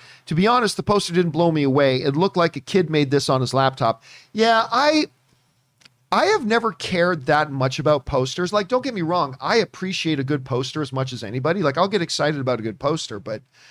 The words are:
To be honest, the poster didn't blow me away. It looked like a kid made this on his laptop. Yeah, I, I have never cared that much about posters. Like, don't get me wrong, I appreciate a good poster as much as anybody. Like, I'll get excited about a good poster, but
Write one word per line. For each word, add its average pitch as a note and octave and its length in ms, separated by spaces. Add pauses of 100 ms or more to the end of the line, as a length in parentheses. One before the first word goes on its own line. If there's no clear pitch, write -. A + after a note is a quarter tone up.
(280)
To D#3+ 80
be F3 100
honest, A#3 320
the F3+ 60
poster G3+ 280
didn't E3+ 200
blow E3 200
me D#3 120
away. C3+ 380
It C#3 140
looked F#3 220
like E3+ 180
a C#3 40
kid F#3 280
made D3 220
this C3+ 200
on C3 120
his B2 100
laptop. C3 520 (280)
Yeah, A3+ 400
I, D4 360 (1040)
I A3+ 140
have F#4+ 200
never A3 260
cared F3 540
that D3+ 260
much C3 280
about D3 260
posters. D3 480
Like, G#3 140
don't B3 160
get C4 100
me G3 80
wrong, D#3 400
I D#3+ 140
appreciate F3+ 640
a C3+ 40
good C3 220
poster C3 380
as C3+ 100
much C3 200
as A2+ 100
anybody. C3+ 400
Like, C#3+ 160
I'll F#3+ 80
get G3 160
excited D3+ 360
about B2+ 200
a G#2+ 40
good A2 140
poster, C#3+ 420
but A2 220 (300)